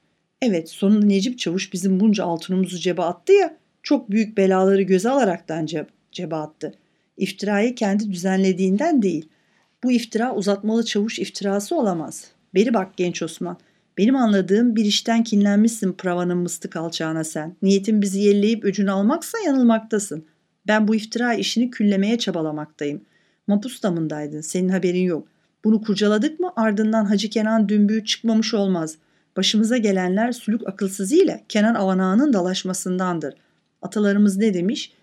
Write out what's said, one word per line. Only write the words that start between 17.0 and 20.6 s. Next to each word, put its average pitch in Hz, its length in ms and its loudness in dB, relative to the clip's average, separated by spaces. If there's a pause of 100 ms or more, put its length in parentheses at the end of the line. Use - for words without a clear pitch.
sen. 160 380 -10
Niyetin 196 400 2
bizi 196 180 -2
yelleyip 208 440 2
öcünü 196 260 0
almaksa 233 560 -2
yanılmaktasın. 226 800 0 (420)